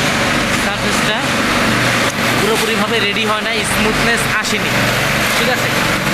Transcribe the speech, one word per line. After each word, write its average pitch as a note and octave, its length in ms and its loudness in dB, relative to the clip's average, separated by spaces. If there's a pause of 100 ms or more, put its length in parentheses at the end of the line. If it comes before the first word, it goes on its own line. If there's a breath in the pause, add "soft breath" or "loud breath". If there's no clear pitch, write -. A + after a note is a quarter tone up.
(640)
সারফেসটা G#3 520 0 (1200)
পুরোপুরিভাবে G#3+ 580 0
রেডি G3+ 260 0
হয় G#3+ 160 0
নাই, A3 160 -2 (140)
স্মুথনেস G#3+ 500 2 (180)
আসেনি, - 320 0 (680)
ঠিক A#3 120 2
আছে? A#3 200 0 (440)